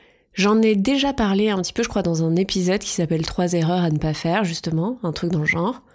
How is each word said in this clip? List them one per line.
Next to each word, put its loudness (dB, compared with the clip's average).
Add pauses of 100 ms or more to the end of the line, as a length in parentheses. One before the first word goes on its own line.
(340)
J'en 4
ai 4
déjà 2
parlé 2
un 0
petit -4
peu, -2
je -2
crois, -2
dans 0
un 2
épisode 0
qui -6
s'appelle -2
Trois -2
erreurs 2
à 0
ne 0
pas -2
faire, 0
justement, -4
un -4
truc -4
dans 0
le -2
genre. -2 (120)